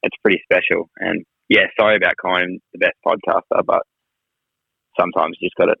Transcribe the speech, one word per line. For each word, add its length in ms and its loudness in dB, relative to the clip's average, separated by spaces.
it's 200 -4
pretty 200 2
special. 540 0
And 280 -6
yeah, 180 4
sorry 160 4
about 260 2
calling 220 0
him 160 -6
the 60 -18
best 160 0
podcaster, 600 0
but 180 0
sometimes 400 0
you 80 -4
just 80 -6
gotta 240 2